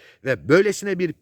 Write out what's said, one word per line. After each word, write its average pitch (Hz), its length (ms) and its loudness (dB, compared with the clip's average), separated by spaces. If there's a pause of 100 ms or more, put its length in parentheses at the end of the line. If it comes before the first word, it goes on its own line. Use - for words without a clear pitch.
(240)
Ve 131 240 -4
böylesine 196 500 2
bir 175 240 -4